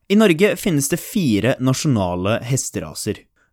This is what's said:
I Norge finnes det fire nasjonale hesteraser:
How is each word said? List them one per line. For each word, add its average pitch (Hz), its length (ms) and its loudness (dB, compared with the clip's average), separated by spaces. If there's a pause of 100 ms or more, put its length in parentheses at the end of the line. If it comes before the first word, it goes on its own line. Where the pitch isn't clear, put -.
I 196 80 4
Norge 196 400 4
finnes 143 340 -2
det 170 100 -2
fire 123 560 0
nasjonale 110 880 0
hesteraser: 104 800 -6 (300)